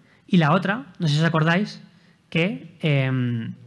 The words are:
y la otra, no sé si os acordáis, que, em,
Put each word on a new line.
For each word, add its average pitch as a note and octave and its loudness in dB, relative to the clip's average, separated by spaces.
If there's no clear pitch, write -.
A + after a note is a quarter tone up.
y G3 2
la D#3 4
otra, G3 -2
no E3+ -2
sé D3 2
si D3+ 2
os E3 2
acordáis, E3 0
que, G3 -4
em, C3 -2